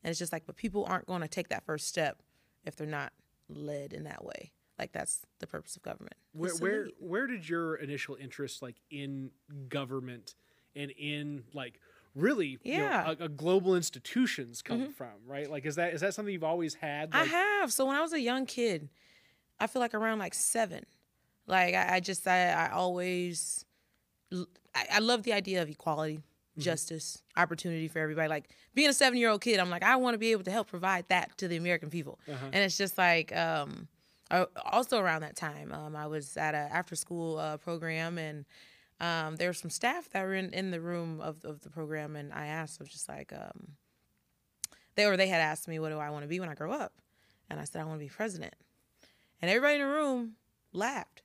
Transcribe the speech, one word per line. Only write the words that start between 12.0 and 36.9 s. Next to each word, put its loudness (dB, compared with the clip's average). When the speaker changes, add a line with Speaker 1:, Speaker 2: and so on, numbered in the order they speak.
Speaker 2:
really, 2
you 0
know, 2
Speaker 1:
Yeah. 2
Speaker 2:
a, -6
a -2
global 4
institutions 0
come -2
Speaker 1:
Mm-hmm. -4
Speaker 2:
from, -10
right? -4
Like, -4
is -2
that, 2
is -2
that 2
something -4
you've -4
always 0
had? -4
Speaker 1:
I 6
Speaker 2:
Like 2
Speaker 1:
have. 2
So 4
when 2
I 4
was -2
a 0
young 0
kid, 0
I 2
feel 0
like -2
around, 0
like, -4
seven, 0
like, 6
I, 4
I 4
just, -2
I, 6
I 2
always, 0
l-, -4
I, 0
I 6
love 4
the 0
idea 0
of -2
equality, -2
Speaker 2:
Mm-hmm. -6
Speaker 1:
justice, -4
opportunity 0
for -4
everybody. 0
Like, -2
being 8
a 6
seven-year-old 6
kid, 4
I'm 4
like, -2
I 10
wanna 4
be 4
able 2
to -4
help 0
provide -2
that 2
to -4
the -2
American 0
people. -6
Speaker 2:
Uh-huh. -6
Speaker 1:
And 6
it's 0
just 0
like, 6
um, 0
uh, 6
also 4
around 2
that -10
time, -8
um, -8
I -6
was -6
at 2
a 0
after-school, -2